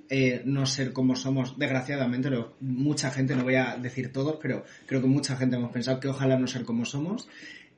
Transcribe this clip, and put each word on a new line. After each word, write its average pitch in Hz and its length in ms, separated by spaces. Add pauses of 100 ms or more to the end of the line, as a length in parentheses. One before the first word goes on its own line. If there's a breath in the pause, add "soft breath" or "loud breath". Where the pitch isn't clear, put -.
eh, 131 360
no 135 200
ser 131 280
como 131 240
somos, 135 420
desgraciadamente, 131 720
lo, 117 320
mucha 135 500
gente, 131 240
no 127 80
voy 131 120
a 120 200
decir 123 380
todos, 147 280
pero 117 220 (220 loud breath)
creo 135 160
que 127 60
mucha 135 280
gente 127 220
hemos 120 160
pensado 127 260
que - 80
ojalá 131 320
no 127 80
ser 120 160
como 117 220
somos, 170 420 (500 loud breath)